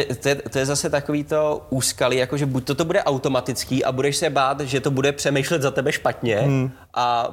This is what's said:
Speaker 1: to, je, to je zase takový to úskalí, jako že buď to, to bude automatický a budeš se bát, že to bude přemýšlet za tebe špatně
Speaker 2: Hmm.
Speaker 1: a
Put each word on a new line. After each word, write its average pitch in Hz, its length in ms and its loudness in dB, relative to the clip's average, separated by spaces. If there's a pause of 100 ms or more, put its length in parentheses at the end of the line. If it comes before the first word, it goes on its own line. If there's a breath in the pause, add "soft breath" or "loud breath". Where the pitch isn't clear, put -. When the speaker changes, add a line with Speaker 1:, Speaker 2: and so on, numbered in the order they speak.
(220)
Speaker 1:
to, 135 80 0
je, 143 60 2
to - 240 -4
je 135 60 0
zase 143 240 -2
takový 147 340 -2
to 151 460 0
úskalí, 127 480 0
jako 127 200 0
že 143 80 0
buď 139 180 0
to, 143 120 -2
to 160 100 0
bude 160 180 2
automatický 131 800 0
a 135 60 0
budeš 139 260 0
se 165 120 0
bát, 139 320 2
že 135 200 -2
to 151 100 0
bude 135 200 2
přemýšlet 143 500 0
za 135 100 0
tebe 135 200 0
špatně 117 440 0
Speaker 2:
Hmm. 131 360 2 (220 loud breath)
Speaker 1:
a 120 400 0